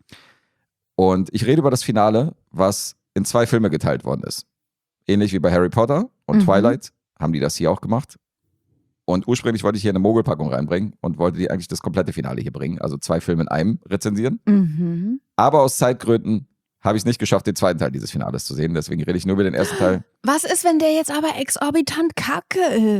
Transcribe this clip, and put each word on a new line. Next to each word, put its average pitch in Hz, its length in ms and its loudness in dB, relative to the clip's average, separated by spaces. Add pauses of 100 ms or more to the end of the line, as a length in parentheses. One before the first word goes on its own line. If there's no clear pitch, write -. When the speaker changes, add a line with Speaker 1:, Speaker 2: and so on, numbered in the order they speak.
(960)
Speaker 1:
Und 92 360 2
ich 113 140 -2
rede 135 140 4
über 139 100 2
das 127 120 -2
Finale, 107 520 2 (160)
was - 460 -2 (180)
in 98 100 0
zwei 117 220 2
Filme 110 240 2
geteilt 73 340 -2
worden 64 200 -4
ist. - 220 -12 (600)
Ähnlich 101 260 2
wie 92 60 0
bei 87 140 2
Harry 87 180 4
Potter 143 400 0 (160)
und 214 120 2
Speaker 2:
Mhm. 202 60 4
Speaker 1:
Twilight 101 480 2 (260)
haben 80 140 -2
die 73 80 -2
das 71 160 -2
hier 80 140 0
auch 98 100 -2
gemacht. - 360 -6 (880)
Und 92 220 -2
ursprünglich 117 380 0
wollte 104 120 2
ich 98 60 -6
hier 107 80 2
eine 92 80 0
Mogelpackung 95 540 2
reinbringen 85 480 -2
und 82 180 -4
wollte 85 200 0
dir 90 120 -2
eigentlich 87 180 -4
das 90 140 -6
komplette 90 300 -2
Finale 65 280 -6
hier - 120 -6
bringen, 69 280 -6
also 69 180 -4
zwei 85 220 -2
Filme 82 220 0
in - 60 -2
einem 87 400 0
rezensieren. 107 580 -2
Speaker 2:
Mhm. 180 720 0 (140)
Speaker 1:
Aber 127 280 4
aus 131 140 2
Zeitgründen 113 680 0 (340)
habe 104 160 0
ich 104 60 -2
es - 40 -10
nicht 120 120 0
geschafft, 101 300 0
den 98 80 -2
zweiten 90 240 0
Teil 69 100 -2
dieses 65 220 -8
Finales - 320 -6
zu 67 100 -10
sehen. 80 200 -2
Deswegen 80 280 -4
rede 90 160 -2
ich 87 80 -4
nur 95 80 2
über 98 100 4
den 92 100 0
ersten - 220 0
Teil. - 280 2 (180)
Speaker 2:
Was 285 220 0
ist, 349 200 -2
wenn 330 140 4
der 311 140 4
jetzt 311 180 0
aber 302 260 -2
exorbitant 294 800 -2
kacke 339 460 -4 (400)